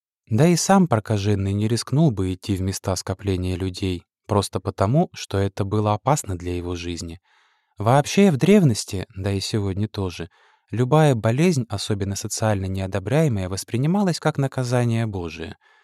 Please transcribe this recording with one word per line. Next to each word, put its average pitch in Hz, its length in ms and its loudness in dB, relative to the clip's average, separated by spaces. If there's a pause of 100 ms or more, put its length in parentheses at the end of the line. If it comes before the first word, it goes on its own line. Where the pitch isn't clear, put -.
(280)
Да 110 180 4
и 175 80 6
сам 190 320 6
прокаженный 101 640 0
не 104 140 0
рискнул 127 460 2
бы 95 200 -2
идти 98 220 -4
в 92 80 -2
места 95 320 -2
скопления 92 600 -4
людей, 92 480 -4 (240)
просто 101 320 0
потому, 127 520 0
что - 240 -8
это 98 280 -2
было 104 300 0
опасно 104 440 -2
для 90 180 -6
его 87 200 -6
жизни. 85 420 -8 (600)
Вообще, 156 520 2
в 147 60 2
древности, 143 680 2 (120)
да 98 160 -2
и 98 80 -2
сегодня 101 480 -2
тоже, 90 420 -6 (400)
любая 123 460 4
болезнь, 127 520 2
особенно 98 460 -4
социально 104 520 -2
неодобряемая, 95 800 -2
воспринималась 156 720 -2
как 151 180 -2
наказание 120 680 -2
Божие. 85 500 -8 (280)